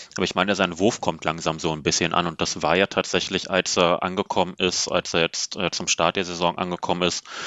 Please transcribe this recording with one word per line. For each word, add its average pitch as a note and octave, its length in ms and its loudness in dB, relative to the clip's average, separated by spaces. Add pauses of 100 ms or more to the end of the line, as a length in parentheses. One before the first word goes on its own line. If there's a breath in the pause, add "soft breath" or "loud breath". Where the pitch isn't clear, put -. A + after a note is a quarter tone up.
(180 loud breath)
aber F#2 80 2
ich - 100 -4
meine, F#2+ 180 2
sein F2 260 0
Wurf G#2 200 2
kommt E2 240 -4
langsam D#2+ 360 -2
so D#2+ 120 0
ein D2+ 100 -4
bisschen D#2+ 320 0
an F2 140 2
und D#2 140 -6
das E2 200 -4
war D#2 140 4
ja F#2+ 120 4
tatsächlich, - 600 -2
als F#2 280 2
er F2 260 4
angekommen F#2 540 0
ist, - 320 0
als - 240 0
er E2+ 80 4
jetzt, - 340 -2
äh, F2+ 160 -2
zum F2+ 160 -6
Start E2+ 300 2
der F#2+ 80 -2
Saison F2 320 0
angekommen F2+ 460 -2
ist, F2 200 0 (240 loud breath)